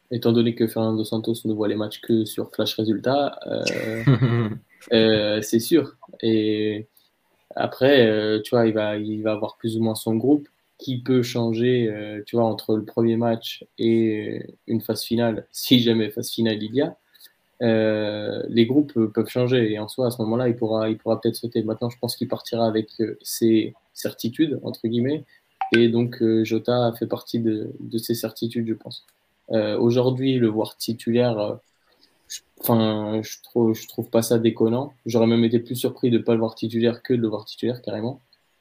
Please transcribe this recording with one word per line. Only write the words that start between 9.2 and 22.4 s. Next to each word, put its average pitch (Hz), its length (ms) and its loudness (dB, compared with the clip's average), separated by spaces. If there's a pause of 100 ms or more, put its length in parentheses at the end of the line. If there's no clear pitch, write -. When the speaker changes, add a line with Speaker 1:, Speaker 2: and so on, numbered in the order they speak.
Speaker 1:
va 110 100 0
avoir 104 240 -6
plus 113 200 -4
ou 113 60 0
moins 110 120 0
son 113 200 -2
groupe 139 320 2 (320)
qui 127 200 -6
peut 127 220 2
changer, 120 680 0
euh, 104 360 -8
tu - 120 -4
vois, 117 80 4
entre 107 300 -2
le 104 100 -2
premier 113 320 0
match 113 480 -4 (120)
et 110 800 -2 (120)
une 110 140 -2
phase - 220 -6
finale, 113 480 -2
si - 280 4
jamais 113 300 2
phase 113 220 -8
finale 110 320 0
il 107 100 -8
y 135 80 2
a. 165 140 -2 (680)
Euh, 107 880 0
les 117 160 4
groupes, 143 320 2
euh, 113 160 4
peuvent 110 160 0
changer 123 420 2
et 107 80 -4
en 107 80 -6
soi, 127 200 -2
à 113 40 0
ce 117 100 -6
moment-là, 117 280 0
il 117 60 2
pourra, 110 340 0
il 110 80 -2
pourra 110 220 -2
peut-être 113 160 0
sauter. 117 260 -4
Maintenant, 110 280 -4
je - 100 -18
pense - 160 -6
qu'il 98 120 -6
partira 113 400 -2